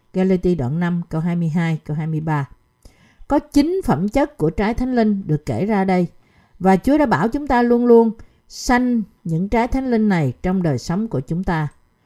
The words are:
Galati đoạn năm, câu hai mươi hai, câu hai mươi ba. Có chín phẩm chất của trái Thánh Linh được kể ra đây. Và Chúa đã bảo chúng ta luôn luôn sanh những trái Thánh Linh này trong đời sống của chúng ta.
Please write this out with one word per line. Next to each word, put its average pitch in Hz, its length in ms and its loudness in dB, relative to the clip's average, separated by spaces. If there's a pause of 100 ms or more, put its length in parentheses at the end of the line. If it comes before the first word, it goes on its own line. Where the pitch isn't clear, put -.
(120)
Galati 185 420 0
đoạn 143 260 -2
năm, 175 280 -2
câu 160 120 -4
hai 175 160 -2
mươi 170 120 -2
hai, 165 360 -2
câu 147 120 -8
hai 156 100 -6
mươi 160 140 -4
ba. 151 280 -2 (800)
Có 285 100 2
chín 302 460 0
phẩm 202 240 0
chất 277 280 -2
của 156 140 0
trái 214 240 -2
Thánh 254 200 -2
Linh 214 320 0
được 151 200 -2
kể 127 200 -2
ra 202 180 0
đây. 180 220 0 (520)
Và 190 180 4
Chúa 269 220 2
đã 294 80 2
bảo 233 220 2
chúng 285 180 -6
ta 247 160 2
luôn 240 240 2
luôn 233 240 8 (380)
sanh 247 540 0 (220)
những 170 240 -2
trái 233 200 0
Thánh 262 220 -2
Linh 220 180 2
này 156 240 2 (100)
trong 185 200 0
đời 143 160 0
sống 208 300 -4
của 131 120 -4
chúng 170 240 -6
ta. 156 240 -2 (380)